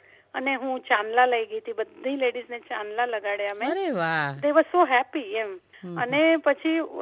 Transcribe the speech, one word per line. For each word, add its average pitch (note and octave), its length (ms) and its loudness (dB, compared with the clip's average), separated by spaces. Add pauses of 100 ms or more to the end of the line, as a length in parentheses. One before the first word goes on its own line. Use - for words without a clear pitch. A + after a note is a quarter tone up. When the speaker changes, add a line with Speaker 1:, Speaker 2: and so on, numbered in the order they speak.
(340)
Speaker 1:
અને C4 220 -2
હું C4 240 -4
ચાંદલા A3+ 460 2
લઈ A#3+ 200 2
ગઈ G#3+ 120 -8
હતી. A3+ 160 -8
બધી A3 420 -4
લેડીઝને A#3+ 440 -4
ચાંદલા A3 460 -4
લગાડ્યા G3+ 460 -2
અમે. G#3 140 -6
Speaker 2:
અરે F4 260 -2
વાહ. D#3+ 540 -2
Speaker 1:
They D4 120 4
were D#4 80 6 (100)
so F4 140 6
happy C4 320 0
એમ. G3+ 380 -6 (240)
Speaker 2:
હમ. F3 180 -6
Speaker 1:
અને D4+ 360 4
પછી, D#4 400 0
અ, D#4+ 60 0 (180)